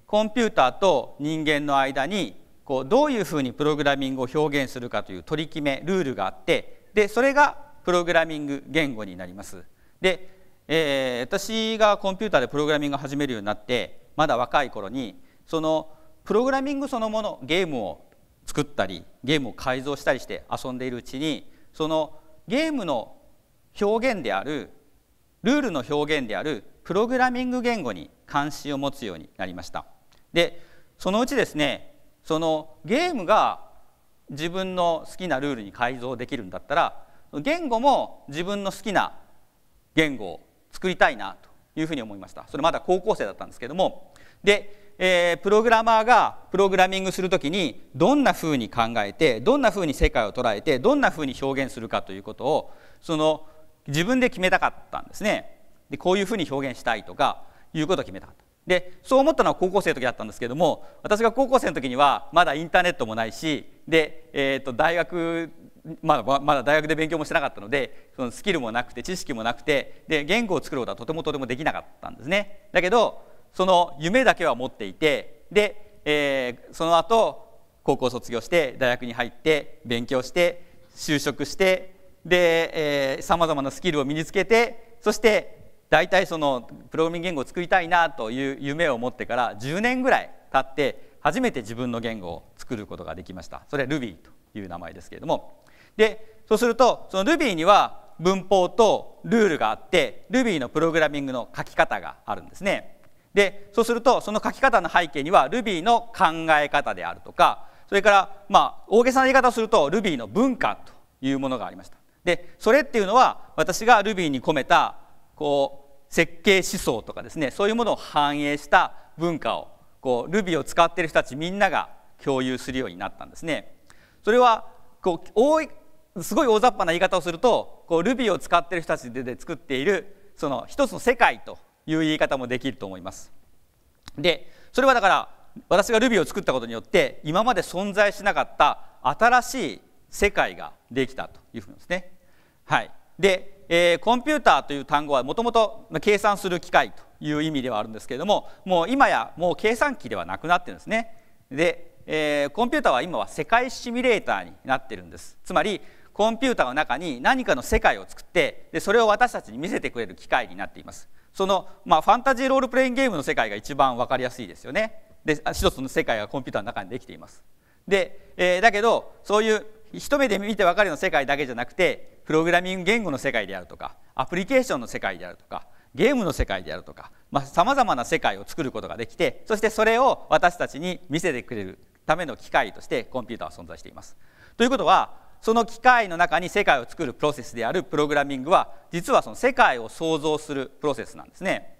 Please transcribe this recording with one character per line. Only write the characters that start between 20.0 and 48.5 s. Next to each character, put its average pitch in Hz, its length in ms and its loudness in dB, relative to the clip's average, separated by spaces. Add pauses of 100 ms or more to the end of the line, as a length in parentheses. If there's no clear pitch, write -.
た 151 100 0
り 127 60 -2
し - 60 -14
て - 260 -12
遊 123 200 -6
ん 127 60 -8
で 127 100 -6
い 131 40 -6
る 123 60 -8
う 113 60 -10
ち - 160 -12
に、 143 320 -6 (220)
そ 156 140 -6
の 156 320 -4 (280)
ゲ 294 220 0
ー 311 40 -4
ム 240 120 -4
の 131 300 -4 (640)
表 220 340 0
現 185 100 -6
で 104 100 -2
あ 98 100 -2
る、 131 280 -8 (720)
ル 226 100 2
ー 294 80 2
ル 247 100 -2
の 135 160 -4
表 147 320 0
現 127 80 -6
で 104 80 -6
あ 92 60 -4
る 123 220 -6 (200)
プ - 100 -8
ロ 214 140 2
グ 254 100 -2
ラ 254 120 2
ミ 247 140 -4
ン 254 80 -4
グ 247 100 -2
言 233 220 -2
語 117 100 -4
に 82 160 -12 (160)
関 147 260 -4
心 143 220 -8
を 139 40 -4
持 139 120 -2
つ 135 160 -12
よ 92 100 -8
う - 20 -14
に 78 200 -18
な 95 80 -6
り 92 80 -10
ま 87 80 -12
し - 80 -16
た。 - 160 -10 (480)
で、 170 280 0 (360)
そ 185 140 -4
の 208 80 2
う 254 80 2
ち 277 80 -4
で 208 100 2
す - 100 -14
ね、 143 380 -4 (300)
そ 160 160 -2
の 156 460 -2
ゲ 294 240 0
ー 349 40 -4
ム 233 120 -6
が 156 360 2 (680)
自 151 200 -6
分 185 260 -6
の 170 340 0
好 - 60 -16
き 185 120 -8
な 135 120 0
ル 143 120 -2
ー 131 40 -4
ル 110 80 -10
に 98 80 -12
改 123 280 -2
造 123 160 -8
で 117 120 -8
き 139 80 -8
る 113 80 -8
ん 92 60 -12
だ 90 100 -10
っ - 60 -16
た 147 100 -4
ら、 - 300 -2 (280)
言 302 340 -4
語 233 120 0
も 233 500 0
自 147 140 -8
分 202 200 -4
の 190 80 -4
好 - 100 -14
き 214 120 -6
な 127 200 2 (800)
言 151 220 0
語 104 120 -10
を 80 200 -14 (240)
作 - 160 -6
り 180 80 -2
た 185 140 4
い 131 80 -8
な 98 240 -10
と - 80 -20 (300)
い 160 40 0
う 156 40 -4
ふ 160 40 -6
う 160 40 -4
に 131 60 -8
思 110 140 -12
い 101 40 -16
ま 98 100 -18
し - 40 -20
た。 - 140 -16
そ - 80 -14
れ 139 80 -4
ま 165 80 4
だ 135 80 -2
高 190 220 0
校 208 140 0
生 120 100 -4
だ 98 60 -6
っ - 40 -12
た - 80 -12
ん 92 60 -16
で - 40 -20
す - 60 -20
け 120 80 -8
ど 143 80 -10
も。 - 380 -2 (300)
で、 - 440 0 (120)
え 175 400 4
ー、 - 40 -18
プ 196 80 2
ロ 214 100 6
グ 226 80 4
ラ 226 140 6
マ 226 160 4
ー 220 60 0
が 208 340 4 (120)
プ 185 60 -2
ロ 196 120 6
グ 190 80 0
ラ 185 100 8
ミ 190 120 -2
ン 190 40 -4
グ 190 80 -2
す 190 100 -6
る 185 80 -2
と 185 80 2
き 147 140 -2
に、 175 440 -4
ど 185 200 4
ん 285 80 4
な 196 100 4
ふ - 140 -4
う 147 100 0